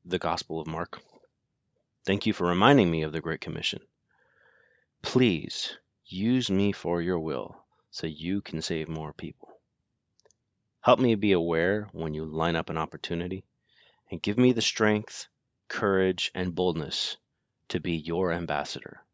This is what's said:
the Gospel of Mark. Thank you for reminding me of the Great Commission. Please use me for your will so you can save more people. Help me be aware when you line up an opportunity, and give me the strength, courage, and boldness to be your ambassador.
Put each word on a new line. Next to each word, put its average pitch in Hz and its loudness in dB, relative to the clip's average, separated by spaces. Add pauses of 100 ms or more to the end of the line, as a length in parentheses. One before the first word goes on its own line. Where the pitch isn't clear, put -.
the 87 -2
Gospel 82 -2
of 76 -8
Mark. 82 -8 (1040)
Thank 98 0
you 107 2
for 90 -2
reminding 98 6
me 80 0
of 78 -4
the 80 -4
Great 78 -6
Commission. - -6 (1200)
Please - 0 (300)
use 110 0
me 98 4
for 87 -2
your 90 0
will 76 -6 (320)
so - -10
you 82 -4
can 80 -8
save 80 -4
more 80 -8
people. - -14 (1300)
Help 123 6
me 120 4
be 104 2
aware 87 2
when 82 -4
you 78 -6
line 80 0
up 80 -2
an 80 -4
opportunity, 87 -6 (680)
and 90 -8
give 107 -2
me 127 6
the 117 0
strength, - 0 (420)
courage, 95 2
and 92 -4
boldness 82 -2 (520)
to 92 -4
be 85 -2
your 82 0
ambassador. 78 -6 (120)